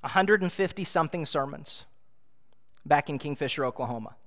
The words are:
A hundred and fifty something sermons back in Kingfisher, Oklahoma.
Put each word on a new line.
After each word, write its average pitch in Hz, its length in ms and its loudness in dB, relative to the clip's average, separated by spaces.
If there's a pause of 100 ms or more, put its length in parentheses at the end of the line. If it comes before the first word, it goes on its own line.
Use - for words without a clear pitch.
A 139 40 -4
hundred 196 340 6
and 180 100 0
fifty 196 320 -2
something 165 440 0
sermons 143 580 -4 (960)
back 143 240 4
in 143 120 -2
Kingfisher, 143 440 -4
Oklahoma. 117 520 -4 (120)